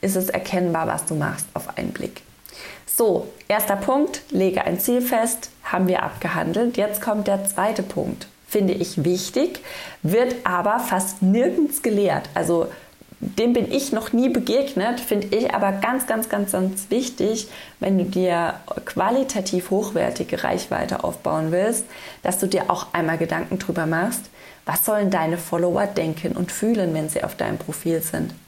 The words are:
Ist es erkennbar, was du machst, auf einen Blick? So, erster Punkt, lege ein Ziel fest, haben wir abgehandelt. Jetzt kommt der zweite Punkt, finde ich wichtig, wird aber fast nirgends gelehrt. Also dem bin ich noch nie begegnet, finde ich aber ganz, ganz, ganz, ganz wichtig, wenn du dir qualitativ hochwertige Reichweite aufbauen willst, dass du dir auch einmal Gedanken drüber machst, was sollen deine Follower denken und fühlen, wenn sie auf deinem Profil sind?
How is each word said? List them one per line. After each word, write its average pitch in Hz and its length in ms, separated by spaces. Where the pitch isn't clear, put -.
Ist 196 160
es 185 120
erkennbar, 175 600
was 160 180
du 160 80
machst, - 400
auf - 240
einen - 140
Blick? - 300
So, - 440
erster 208 300
Punkt, 277 540
lege 190 340
ein 180 160
Ziel 247 220
fest, 233 480
haben 185 240
wir 180 160
abgehandelt. 180 760
Jetzt 208 240
kommt 208 280
der 196 160
zweite 196 400
Punkt, - 420
finde 196 240
ich 170 320
wichtig, 185 560
wird 240 400
aber 202 380
fast - 420
nirgends 262 600
gelehrt. 202 520
Also 170 320
dem 240 300
bin 240 180
ich - 220
noch 220 200
nie 247 160
begegnet, 240 720
finde 202 300
ich 226 260
aber 196 160
ganz, 226 380
ganz, 226 200
ganz, 202 220
ganz 190 400
wichtig, 226 560
wenn 190 180
du 175 80
dir 180 500
qualitativ 208 840
hochwertige - 720
Reichweite - 640
aufbauen 160 480
willst, 214 320
dass 180 140
du 185 100
dir 190 200
auch - 240
einmal 165 260
Gedanken 165 420
drüber 170 260
machst, 170 360
was - 180
sollen 208 260
deine 165 280
Follower 175 480
denken 165 460
und 180 180
fühlen, 208 440
wenn 156 140
sie - 140
auf - 140
deinem - 220
Profil 160 420
sind? 160 340